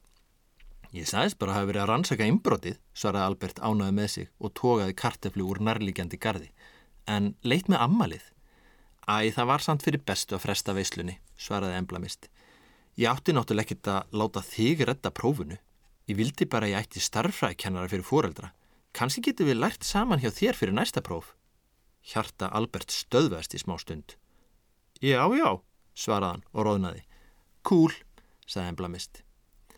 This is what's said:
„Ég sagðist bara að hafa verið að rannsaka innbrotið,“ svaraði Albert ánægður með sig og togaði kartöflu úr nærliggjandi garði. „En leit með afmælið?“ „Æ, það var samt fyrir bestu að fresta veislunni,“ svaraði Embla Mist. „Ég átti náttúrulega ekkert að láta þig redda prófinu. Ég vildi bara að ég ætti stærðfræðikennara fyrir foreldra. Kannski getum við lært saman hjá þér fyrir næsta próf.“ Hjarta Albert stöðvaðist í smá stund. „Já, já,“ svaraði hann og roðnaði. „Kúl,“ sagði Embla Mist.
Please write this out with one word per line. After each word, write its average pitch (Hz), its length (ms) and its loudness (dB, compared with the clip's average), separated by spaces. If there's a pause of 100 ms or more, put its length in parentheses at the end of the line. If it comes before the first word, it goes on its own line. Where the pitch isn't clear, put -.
(920)
„Ég 85 120 -8
sagðist 151 320 0
bara 98 140 -2
að 98 40 0
hafa 101 140 0
verið 98 120 0
að 101 80 2
rannsaka 113 360 2
innbrotið,“ 117 520 2 (160)
svaraði 98 320 0
Albert 95 340 -4
ánægður 101 400 2
með 104 80 2
sig 90 220 -8 (100)
og 107 140 -6
togaði 107 400 2
kartöflu 101 520 -4
úr 95 160 -4
nærliggjandi 98 560 -2
garði. 95 320 -4 (580)
„En 104 360 0
leit 143 240 2
með 180 180 4
afmælið?“ 165 400 2 (840)
„Æ, 110 240 2
það 120 140 0
var 139 140 2
samt 151 240 0
fyrir 143 220 0
bestu - 300 -2
að 92 60 -4
fresta 101 320 -2
veislunni,“ 92 460 -4 (180)
svaraði 98 400 -4
Embla 92 220 -4
Mist. - 300 -10 (680)
„Ég 117 100 2
átti 131 260 2
náttúrulega 110 320 2
ekkert - 220 -8
að 98 240 0
láta 107 300 -2
þig 131 440 2
redda 120 260 -2
prófinu. 90 460 -2 (520)
Ég 101 80 -2
vildi 139 320 0
bara 110 160 0
að 101 80 2
ég 101 80 0
ætti - 180 -12
stærðfræðikennara 95 880 -2
fyrir 92 140 -2
foreldra. 127 480 0 (460)
Kannski 139 240 -2
getum 202 260 2
við 120 140 2
lært 202 240 -2
saman 208 340 2
hjá 120 140 0
þér 240 240 0
fyrir 98 160 0
næsta - 320 0
próf.“ - 300 -8 (640)
Hjarta - 480 -6
Albert 107 400 -4
stöðvaðist 120 640 0
í - 80 -8
smá 85 180 -6
stund. - 360 -12 (840)
„Já, 131 220 4 (160)
já,“ 113 240 2 (320)
svaraði 101 380 0
hann 92 120 -10 (100)
og 107 120 0
roðnaði. 92 380 0 (600)
„Kúl,“ 165 300 6 (540)
sagði 90 260 -6
Embla 87 160 -6
Mist. - 340 -12 (540)